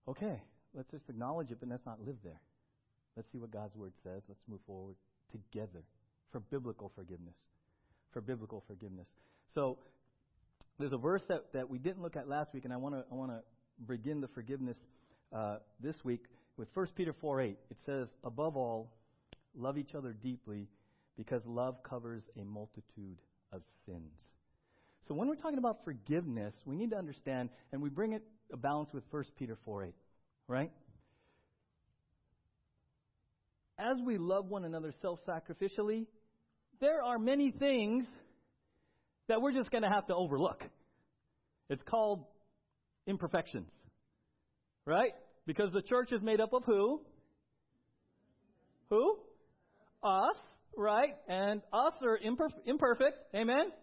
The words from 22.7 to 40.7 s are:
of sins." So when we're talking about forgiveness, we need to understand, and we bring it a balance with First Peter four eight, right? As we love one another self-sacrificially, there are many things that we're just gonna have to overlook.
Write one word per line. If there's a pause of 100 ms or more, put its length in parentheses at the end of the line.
of (240)
sins." (960)
So
when
we're
talking
about
forgiveness, (140)
we
need
to
understand, (220)
and
we
bring
it (280)
a
balance
with
First
Peter
four
eight, (540)
right? (3000)
As
we
love
one
another
self-sacrificially, (760)
there
are
many
things (1200)
that
we're
just
gonna
have
to
overlook. (1080)